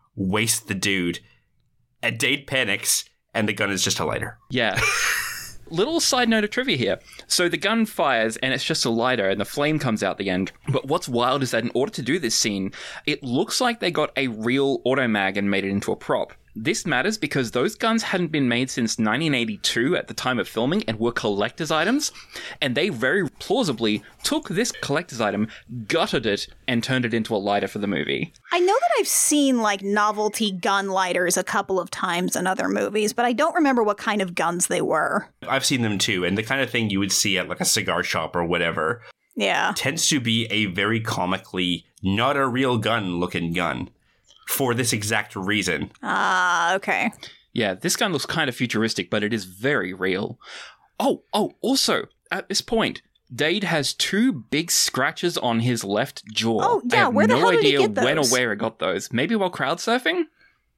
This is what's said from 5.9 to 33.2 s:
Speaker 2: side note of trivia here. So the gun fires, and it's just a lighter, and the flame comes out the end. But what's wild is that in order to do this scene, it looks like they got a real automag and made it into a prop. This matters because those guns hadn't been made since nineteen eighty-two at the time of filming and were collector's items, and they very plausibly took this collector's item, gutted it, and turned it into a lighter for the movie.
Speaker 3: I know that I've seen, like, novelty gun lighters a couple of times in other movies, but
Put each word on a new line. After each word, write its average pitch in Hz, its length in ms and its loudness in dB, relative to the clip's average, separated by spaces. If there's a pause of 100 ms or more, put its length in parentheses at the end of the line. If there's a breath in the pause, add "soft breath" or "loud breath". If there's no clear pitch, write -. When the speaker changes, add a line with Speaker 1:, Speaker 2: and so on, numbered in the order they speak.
Speaker 2:
side 247 300 2
note 220 160 4
of 208 60 -4
trivia 247 260 0
here. 98 240 0 (260 loud breath)
So 175 220 2
the 170 80 0
gun 214 300 2
fires, 113 500 2
and 131 180 -2
it's 123 100 -2
just - 200 0
a 123 60 2
lighter, 113 380 2
and 98 120 0
the 98 40 -2
flame 151 360 0
comes 110 240 0
out 92 120 0
the 98 140 -2
end. 92 220 0 (160)
But 139 180 0
what's 160 220 -2
wild 131 340 2
is 123 80 -2
that 113 140 0
in - 100 -4
order 123 200 2
to 156 80 -6
do 143 180 -2
this 117 160 -2
scene, 98 340 -2 (340 loud breath)
it 147 200 -2
looks 135 360 -2
like 240 200 0
they 185 100 0
got 151 260 0
a 135 120 0
real 123 560 0
automag 110 520 2
and 101 140 0
made 98 140 2
it 98 60 -2
into 101 200 0
a 98 60 0
prop. - 380 -2 (240)
This 120 280 -2
matters 156 320 0
because 135 320 -2
those 156 240 0
guns 226 280 0
hadn't 175 300 -2
been 139 160 2
made 120 220 0
since 113 280 -2
nineteen 127 360 2
eighty-two 120 600 0
at - 140 -4
the 117 60 -12
time 127 240 -2
of 95 100 -2
filming 147 400 0
and 110 100 -4
were 117 140 0
collector's 110 580 -2
items, 202 400 0 (520 loud breath)
and 127 120 0
they 160 140 2
very 143 400 0
plausibly 117 760 0 (200 loud breath)
took 302 260 -2
this 185 240 -2
collector's 143 480 -4
item, 104 280 0 (380 loud breath)
gutted 165 380 0
it, 101 220 0 (200)
and 117 160 0
turned 127 220 0
it 113 80 -2
into 113 220 0
a - 20 2
lighter 101 320 0
for 110 100 -8
the 101 80 -2
movie. 82 460 -2 (200)
Speaker 3:
I 359 80 2
know 370 120 4
that 659 260 2
I've - 80 0
seen, 269 540 2
like, 202 220 0
novelty 208 680 0
gun 196 380 0
lighters 180 480 0
a 185 80 0
couple 196 340 0
of 175 120 -4
times 180 440 -2
in 180 120 -2
other 185 220 0
movies, 202 440 0
but 240 140 0